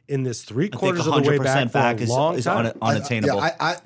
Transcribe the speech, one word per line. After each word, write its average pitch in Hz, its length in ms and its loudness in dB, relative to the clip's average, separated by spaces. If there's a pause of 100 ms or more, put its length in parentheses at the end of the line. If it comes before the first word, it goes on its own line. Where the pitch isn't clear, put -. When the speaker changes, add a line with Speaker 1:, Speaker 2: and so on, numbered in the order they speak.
Speaker 1:
in 135 160 -2
this 120 180 -6
three 127 220 -2
Speaker 2:
I 208 60 0
think 117 100 -10
Speaker 1:
quarters 180 260 0
of 156 80 2
the 147 80 4
way 143 160 2
back 131 80 0
Speaker 2:
a 131 40 2
hundred 131 200 2
percent - 0 -
Speaker 1:
for 123 80 0
a 117 40 4
Speaker 2:
back 120 180 0
is, 113 80 0
Speaker 1:
long 147 280 2
Speaker 2:
is 123 100 -2
Speaker 1:
time. 117 200 0
Speaker 2:
un-, 113 60 -2 (100)
unattainable. 113 560 0
Speaker 3:
I, 151 80 0
yeah, 170 140 -2
I, 160 120 0 (140)